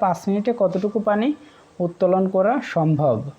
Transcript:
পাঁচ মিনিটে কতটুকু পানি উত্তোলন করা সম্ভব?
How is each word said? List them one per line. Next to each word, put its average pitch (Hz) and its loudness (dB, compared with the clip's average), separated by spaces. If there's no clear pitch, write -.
পাঁচ 180 0
মিনিটে 202 0
কতটুকু 190 0
পানি 208 2
উত্তোলন 185 2
করা 190 2
সম্ভব? 151 2